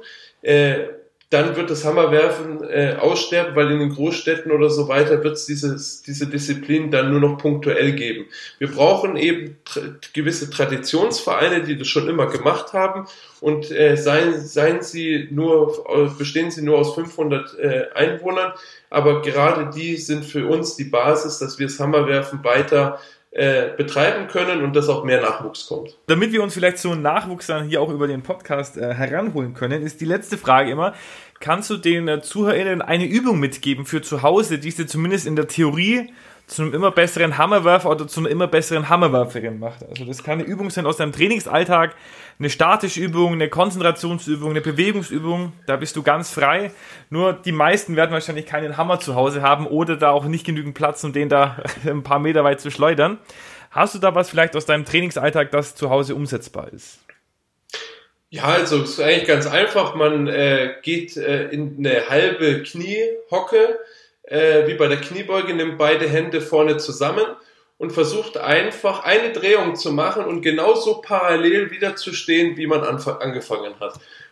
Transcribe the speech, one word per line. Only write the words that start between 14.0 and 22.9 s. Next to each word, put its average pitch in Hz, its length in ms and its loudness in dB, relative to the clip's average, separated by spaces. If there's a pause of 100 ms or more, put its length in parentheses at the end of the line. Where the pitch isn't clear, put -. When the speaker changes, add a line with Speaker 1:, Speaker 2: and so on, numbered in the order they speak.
Speaker 1:
seien 151 400 0
sie 160 500 -4
nur, 151 600 2
äh, 143 260 4
bestehen 160 340 -2
sie 156 120 -8
nur 147 160 4
aus 147 160 2
fünfhundert, 156 640 -4
äh, 131 360 0
Einwohnern, 185 580 0 (360)
aber 147 320 2
gerade 147 540 2
die 165 240 -6
sind 147 260 -6
für 143 220 -4
uns 160 300 -2
die 139 80 -6
Basis, 147 540 0
dass - 200 -8
wir 139 80 -2
das - 120 -8
Hammerwerfen 139 640 0
weiter, 135 560 2 (320)